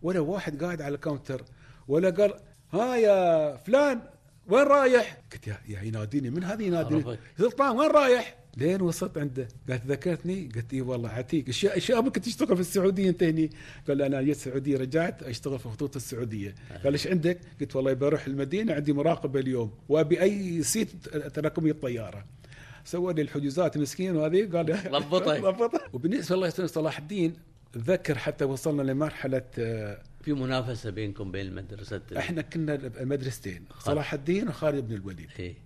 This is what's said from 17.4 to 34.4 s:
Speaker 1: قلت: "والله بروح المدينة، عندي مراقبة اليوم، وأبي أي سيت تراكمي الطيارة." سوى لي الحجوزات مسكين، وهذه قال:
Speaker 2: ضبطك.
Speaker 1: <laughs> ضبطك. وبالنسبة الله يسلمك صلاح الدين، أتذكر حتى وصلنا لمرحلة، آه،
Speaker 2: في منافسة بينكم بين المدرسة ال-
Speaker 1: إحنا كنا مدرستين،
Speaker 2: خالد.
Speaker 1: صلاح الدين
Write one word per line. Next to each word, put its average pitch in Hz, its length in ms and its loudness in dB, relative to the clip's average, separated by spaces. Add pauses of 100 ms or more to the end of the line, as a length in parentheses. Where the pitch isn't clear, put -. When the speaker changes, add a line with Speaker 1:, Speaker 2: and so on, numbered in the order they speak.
Speaker 1:
قلت: 139 160 -4
"والله 135 160 2
بروح 135 340 2
المدينة، 139 480 -2
عندي 147 180 0
مراقبة 143 480 2
اليوم، 127 300 -2 (180)
وأبي 156 340 4
أي 190 400 2
سيت 196 460 -2
تراكمي 151 640 0
الطيارة." 117 540 -6 (600)
سوى 180 300 -2
لي 156 80 0
الحجوزات 143 560 0
مسكين، 175 380 0
وهذه 165 360 4
قال: 170 140 2 (240)
Speaker 2:
ضبطك. 147 520 2
Speaker 1:
<laughs> 196 60 4
ضبطك. 233 460 0
وبالنسبة 175 400 0
الله 185 120 2
يسلمك 170 240 -2
صلاح 151 280 -2
الدين، 165 360 0 (400)
أتذكر 135 440 0
حتى - 260 -4
وصلنا 139 380 0
لمرحلة، 135 600 -2 (160)
آه، 110 440 -6 (200)
Speaker 2:
في 151 100 -2
منافسة 127 580 -2
بينكم 101 400 -6
بين 95 160 -6
المدرسة 95 540 -10 (100)
ال- - 60 -8
Speaker 1:
إحنا 160 260 -4
كنا 151 380 -4 (200)
مدرستين، 127 720 -6
Speaker 2:
خالد. - 160 -12
Speaker 1:
صلاح 147 280 -2
الدين 170 340 -2